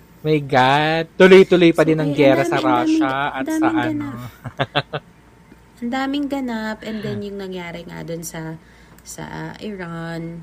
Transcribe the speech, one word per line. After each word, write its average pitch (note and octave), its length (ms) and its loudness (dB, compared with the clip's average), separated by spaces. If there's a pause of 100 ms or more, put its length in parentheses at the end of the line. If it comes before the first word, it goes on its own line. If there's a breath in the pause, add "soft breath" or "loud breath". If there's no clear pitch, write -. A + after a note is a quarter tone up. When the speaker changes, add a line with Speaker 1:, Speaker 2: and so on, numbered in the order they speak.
(200)
Speaker 1:
My D3+ 200 0
God. C#3+ 720 2
Tuloy-tuloy F#3 580 8
pa E3 120 4
Speaker 2:
So, D3+ 40 -2
Speaker 1:
din D#3 120 2
ang D3 100 -2
Speaker 2:
eh, - 20 -2
ang C#3+ 60 -6
Speaker 1:
gera C3+ 260 6
sa C#3+ 140 -2
Speaker 2:
daming, C#3 100 0
Speaker 1:
Russia D3+ 400 2
Speaker 2:
daming, C3+ 240 -2
Speaker 1:
at C#4 60 -8
Speaker 2:
ang C4+ 100 -6
Speaker 1:
sa D#4+ 140 -4
Speaker 2:
daming E4 160 0
Speaker 1:
ano. D4+ 80 0
Speaker 2:
ganap. D4 320 -6
Speaker 1:
<laughs> - 880 -8 (720)
Speaker 2:
Ang A#3+ 160 -8
daming C4+ 340 -4
ganap. A#3 540 -6
And A3 180 -10
then, G#3 220 -8
yung G3+ 160 -10
nangyari F3 480 -12
nga E3 160 -16
dun E3 240 -10
sa, D#3+ 320 -12 (460 soft breath)
sa, - 200 -16
ah, D#3 380 -12
Iran, E3 800 -12